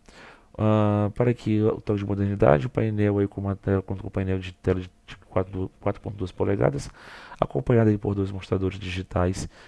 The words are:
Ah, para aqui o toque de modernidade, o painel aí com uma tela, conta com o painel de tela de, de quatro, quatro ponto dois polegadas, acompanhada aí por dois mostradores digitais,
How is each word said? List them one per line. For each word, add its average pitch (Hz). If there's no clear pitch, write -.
Ah, 104
para 120
aqui 107
o 110
toque 104
de 101
modernidade, 101
o 120
painel 104
aí 101
com -
uma 98
tela, 95
conta 95
com 101
o -
painel 95
de 92
tela 92
de, 92
de -
quatro, 95
quatro -
ponto 101
dois 95
polegadas, 104
acompanhada 120
aí 107
por 101
dois 98
mostradores 95
digitais, 90